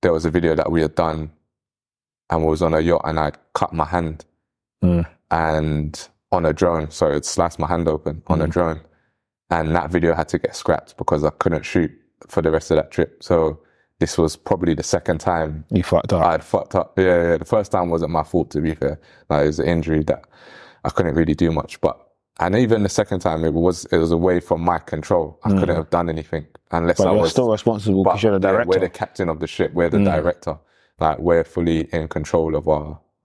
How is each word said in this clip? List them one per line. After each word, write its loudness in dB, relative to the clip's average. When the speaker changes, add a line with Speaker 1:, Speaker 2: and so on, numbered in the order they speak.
Speaker 1:
there 4
was 0
a 2
video 2
that 0
we 0
had 0
done, -2
and 0
we 2
was 0
on 2
a 4
yacht, 2
and -2
I'd -4
cut -2
my 0
hand -4
Speaker 2:
Mm. 4
Speaker 1:
and -2
on 2
a 4
drone. 0
So 0
it -2
sliced -2
my -2
hand 0
open -4
on 2
a 0
Speaker 2:
Mm. -2
Speaker 1:
drone. -2
And 0
that 0
video 2
had -2
to -2
get -4
scrapped -4
because 0
I 2
couldn't -2
shoot 0
for -2
the 2
rest -2
of 4
that 0
trip. -4
So 0
this -2
was 2
probably 0
the -6
second -2
time -4
Speaker 2:
You 2
fucked 0
up. 2
Speaker 1:
I'd 2
fucked -4
up. -2
Yeah, 4
yeah. 2
The -6
first -2
time 0
wasn't -2
my 0
fault, -2
to -2
be -2
fair. -4
Like, 2
it 4
was -2
an 0
injury 0
that -4
I -2
couldn't -2
really 2
do 0
much. -6
But, -2
and 0
even 2
the 0
second -2
time, -2
it 0
was, 0
it 0
was 2
away 2
from -2
my 0
control. -4
I -4
Speaker 2:
Mm. 4
Speaker 1:
couldn't 0
have -6
done 0
anything -6
unless 0
Speaker 2:
But 4
Speaker 1:
I 2
Speaker 2:
you're 4
Speaker 1:
was 2
Speaker 2:
still 2
responsible 2
'cause 4
Speaker 1:
but, -4
Speaker 2:
you're 4
the 0
Speaker 1:
yeah, 4
we're 2
Speaker 2:
director. 2
Speaker 1:
the 0
captain -6
of -4
the -6
ship. -2
We're 2
the 0
Speaker 2:
Mm. 2
Speaker 1:
director. -2
Like, 0
we're 2
fully -2
in -4
control -2
of -2
our, -2